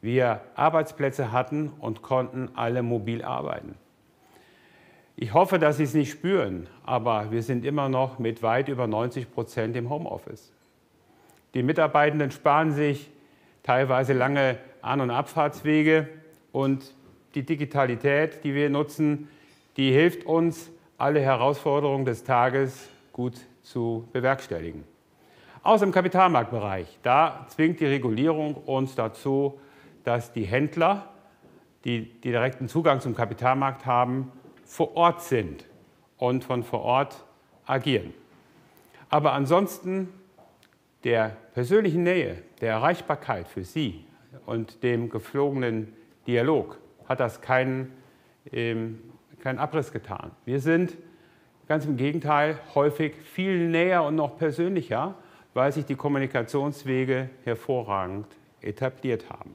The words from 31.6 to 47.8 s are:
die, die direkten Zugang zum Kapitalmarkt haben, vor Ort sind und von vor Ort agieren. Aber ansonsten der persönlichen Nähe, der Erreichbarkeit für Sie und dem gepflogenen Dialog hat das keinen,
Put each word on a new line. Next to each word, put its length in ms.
die, 220
die 240
direkten 360
Zugang 340
zum 140
Kapitalmarkt 680
haben, 480
vor 320
Ort 240
sind 460
und 280
von 180
vor 180
Ort 460
agieren. 480
Aber 240
ansonsten 760
der 320
persönlichen 520
Nähe, 380
der 100
Erreichbarkeit 760
für 160
Sie 400
und 360
dem 280
gepflogenen 840
Dialog 520
hat 140
das 200
keinen, 520